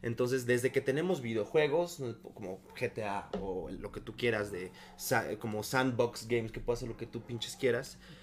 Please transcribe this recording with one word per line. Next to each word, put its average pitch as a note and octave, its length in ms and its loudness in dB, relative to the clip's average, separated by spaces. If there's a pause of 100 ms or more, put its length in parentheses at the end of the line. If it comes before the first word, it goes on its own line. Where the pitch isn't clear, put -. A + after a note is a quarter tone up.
Entonces, B2 440 2
desde B2 260 6
que C3 100 4
tenemos D3+ 400 2
videojuegos, C#3+ 760 2
¿no? A#2+ 220 -4
Como F#2+ 400 -10 (140)
G A#2 180 -2
T A2 100 -4
A G2+ 260 -4 (100)
o F#2 300 -4
lo G2+ 220 -8
que - 100 -10
tú A2 140 -12
quieras, G#2 360 2
de F#2 200 -6 (260)
sa-, A2+ 400 0
como G#2+ 260 -4
sandbox B2 640 2
games, A2+ 240 2
que A#2 80 -8
puedes A#2+ 200 0
hacer A#2+ 100 -6
lo A2 80 -8
que A#2 100 -8
tú A#2 140 -8
pinches - 340 -6
quieras, B2 440 0 (240)